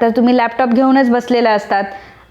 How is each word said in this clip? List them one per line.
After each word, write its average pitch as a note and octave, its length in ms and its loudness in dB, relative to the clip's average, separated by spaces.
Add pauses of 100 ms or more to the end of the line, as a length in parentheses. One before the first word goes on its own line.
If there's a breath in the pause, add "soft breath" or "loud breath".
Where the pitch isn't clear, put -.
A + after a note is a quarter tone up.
तर A#3 80 2
तुम्ही B3 280 2
लॅपटॉप B3+ 320 -2
घेऊनच C4 400 2
बसलेला A#3+ 420 0
असतात G3+ 320 -2 (480 loud breath)